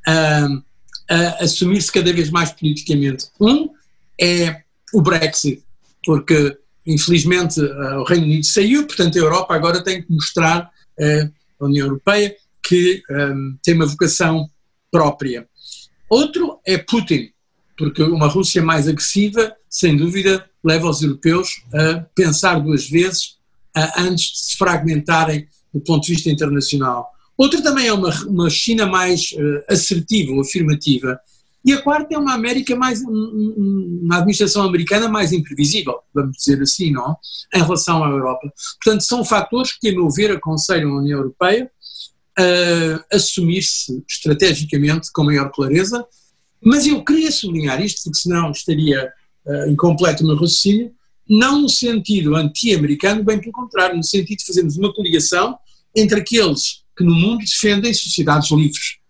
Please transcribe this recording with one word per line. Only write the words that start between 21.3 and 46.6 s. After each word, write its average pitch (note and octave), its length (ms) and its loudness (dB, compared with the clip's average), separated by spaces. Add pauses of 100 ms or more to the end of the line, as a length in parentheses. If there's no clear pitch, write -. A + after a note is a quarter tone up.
a D#3+ 280 0 (140)
pensar F3 440 2
duas D3 280 -2
vezes, F3+ 500 0 (380)
eh, D#3+ 220 0
antes F3 340 -2
de - 80 -10
se - 180 -6
fragmentarem D#3+ 880 0 (260)
do C#3+ 80 -4
ponto D3+ 240 0
de F3 80 -2
vista E3 160 -2
internacional. C#3 800 -2 (280)
Outro C4+ 240 4
também C4+ 260 0
é A3 60 2
uma, F#3 160 0 (160)
uma F3 240 0
China A3 360 0
mais, F3+ 480 0
eh, D3 400 -2
assertiva E3+ 600 0
ou C#3 80 0
afirmativa. C#3 800 -2 (460)
E C4+ 80 6
a C#4 80 0
quarta D4+ 340 -2
é - 20 -4
uma C#4 160 -2
América B3 420 -2
mais, B3 260 -2
um, B3+ 80 -8
um, G#3+ 480 -2
um, F#3+ 460 -2
uma E3+ 140 2
administração G3+ 460 2
americana F#3 440 0
mais G#3 240 0
imprevisível, D3 640 -2 (180)
vamos C#3 240 -2
dizer C#3 240 0
assim, D3+ 300 0
não? C3 240 -2 (380)
Em F3 80 4
relação D#3+ 420 0
à D3 60 0
Europa. C3 420 -4 (300)
Portanto, A3 200 2
são A#3 220 -2
fatores A#3 540 -2
que, A3 120 -2
a - 20 0
meu F3+ 180 0
ver, G3+ 220 0
aconselham D#3 600 -2
a C#3 80 -2
União C#3+ 200 -2
Europeia F#3 500 -2 (680)
a F3 800 2
assumir-se E3+ 920 -2
estrategicamente D3+ 1040 0
com D#3+ 120 0
maior C#3+ 280 0
clareza, F#3+ 540 0 (580)